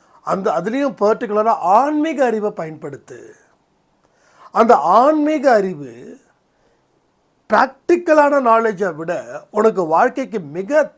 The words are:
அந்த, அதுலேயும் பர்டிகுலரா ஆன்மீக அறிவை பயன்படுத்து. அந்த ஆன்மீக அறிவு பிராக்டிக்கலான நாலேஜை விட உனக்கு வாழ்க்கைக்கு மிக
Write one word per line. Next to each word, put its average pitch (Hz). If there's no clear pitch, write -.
அந்த, 185
அதுலேயும் 220
பர்டிகுலரா 214
ஆன்மீக 277
அறிவை 214
பயன்படுத்து. 151
அந்த 220
ஆன்மீக 269
அறிவு 151
பிராக்டிக்கலான 285
நாலேஜை 220
விட 147
உனக்கு 208
வாழ்க்கைக்கு 214
மிக 196